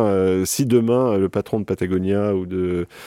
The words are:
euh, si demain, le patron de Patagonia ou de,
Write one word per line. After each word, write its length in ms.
euh, 400
si 220
demain, 500
le 140
patron 300
de 40
Patagonia 720
ou 100
de, 420